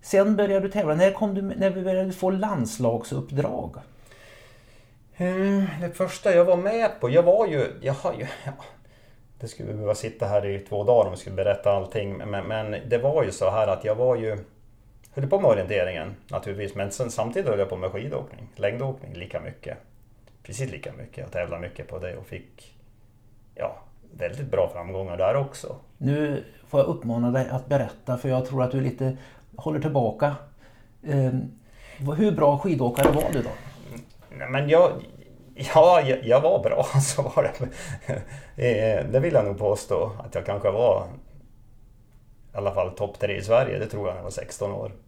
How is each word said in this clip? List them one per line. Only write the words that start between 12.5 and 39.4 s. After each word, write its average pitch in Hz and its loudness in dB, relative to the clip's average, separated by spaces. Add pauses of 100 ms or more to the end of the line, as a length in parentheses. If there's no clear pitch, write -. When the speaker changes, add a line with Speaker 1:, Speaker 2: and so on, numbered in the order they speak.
Speaker 2:
det 120 2
var 139 2
ju 95 -4
så 95 0
här 107 2
att 95 0
jag 107 0
var 123 2
ju... 107 -4 (760)
Höll 139 -4
på 196 4
med 151 6
orienteringen 92 0 (140)
naturligtvis, 98 -8
men 101 -4
sen, 120 -6
samtidigt 120 -4
höll 104 0
jag 98 0
på 95 -6
med 92 -4
skidåkning, 107 -10
längdåkning 117 -6
lika 87 -10
mycket. - -14 (640)
Precis 127 -8
lika 69 -12
mycket. - -16
Jag - -12
tävlade 85 -6
mycket - -12
på 82 -12
det 90 -10
och - -16
fick, - -18 (800)
ja, - -6 (420)
väldigt 95 -6
bra 90 2
framgångar 90 -8
där 95 2
också. - -6 (220)
Speaker 1:
Nu 147 0 (240)
får 143 2
jag 135 6
uppmana 120 0
dig 127 0
att 131 -4
berätta, 131 -2
för 139 -4
jag 127 0
tror 135 -2
att 127 0
du 135 0
lite 131 -2 (400)
håller 151 -4
tillbaka. 139 0 (680)
Ehm, 135 0 (500)
vad, 143 -4
hur 208 4
bra 143 4
skidåkare 135 2
var 151 0
du 135 -2
då? - -6 (880)
Speaker 2:
Nej, 69 -8
men 139 -2
jag, 165 8 (640)
ja, 160 8
jag, 131 0
jag 117 6
var 165 4
bra, - 2
<laughs> 139 6
så - 0
var - 2
det. - -2 (880)
Eh, 110 2
det 127 4
vill 165 0
jag 110 6